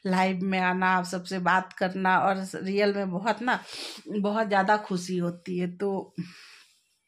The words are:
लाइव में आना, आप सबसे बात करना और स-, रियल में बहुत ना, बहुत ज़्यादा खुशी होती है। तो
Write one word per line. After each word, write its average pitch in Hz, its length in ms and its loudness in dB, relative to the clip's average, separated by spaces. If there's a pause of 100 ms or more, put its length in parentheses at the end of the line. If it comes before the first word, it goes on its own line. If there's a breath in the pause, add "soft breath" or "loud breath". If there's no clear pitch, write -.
लाइव 185 360 2
में 190 160 2
आना, 185 280 2
आप 185 180 4
सबसे 185 340 -6
बात 185 340 2
करना 185 460 2
और 190 260 0
स-, - 180 -8
रियल 202 320 2
में 202 160 -4
बहुत 214 320 -2
ना, 240 160 0 (500 loud breath)
बहुत 208 400 0
ज़्यादा 196 280 4
खुशी 185 400 -4
होती 175 420 -4
है। 180 180 -4
तो 196 380 -4 (920 loud breath)